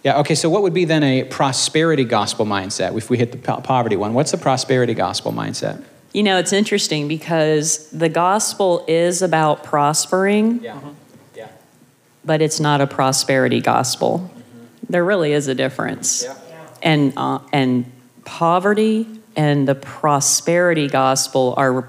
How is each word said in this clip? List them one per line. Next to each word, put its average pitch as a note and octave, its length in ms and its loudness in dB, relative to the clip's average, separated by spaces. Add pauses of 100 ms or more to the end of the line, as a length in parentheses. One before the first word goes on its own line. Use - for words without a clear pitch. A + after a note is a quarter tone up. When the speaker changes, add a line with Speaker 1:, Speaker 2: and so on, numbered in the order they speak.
Speaker 1:
Yeah, C#3 180 2
okay, D3+ 140 2
so E3 140 0
what G3+ 140 2
would F3+ 100 2
be F3+ 140 2
then D#3 180 2
a C3 200 2
prosperity D3 800 0
gospel A2 420 -2
mindset G2 500 -4
if A2 140 -8
we A#2+ 80 2
hit A#2 140 0
the A#2 60 -14
po-, - 220 -6
poverty A#2+ 360 0
one? G#2+ 180 -2
What's D3 160 0
the F#3 80 -2
prosperity B2+ 560 0
gospel G2+ 360 -4
mindset? A2 520 -6 (320)
Speaker 2:
You G3+ 80 0
know, G3 160 2
it's F3+ 160 0
interesting G3 520 0
because D#3 840 0
the E3 180 0
gospel F3+ 800 0
is E3+ 340 2
about D#3+ 400 2
prospering, G3 1000 2
Speaker 1:
Yeah. - 100 -12
Mm-hmm. C#3 160 -16 (480)
Yeah. A2 100 -16 (760)
Speaker 2:
but D#3 160 0
it's D3+ 180 0
not D3 220 2
a C#3 60 4
prosperity C3 760 0
gospel. A#2+ 580 0 (160)
Speaker 1:
Mm-hmm. - 580 -14
Speaker 2:
There F3 120 2
really F3 280 0
is D3 160 0
a C3 60 -2
difference. - 720 -4
Speaker 1:
Yeah. - 80 -12 (480)
Speaker 2:
And, D3 340 2
uh, C3+ 220 -4 (140)
and B2+ 320 0 (400)
poverty G#3 840 0 (300)
and C#3+ 320 2
the C3+ 80 2
prosperity D#3 1120 0
gospel C3 680 2
are C3 300 2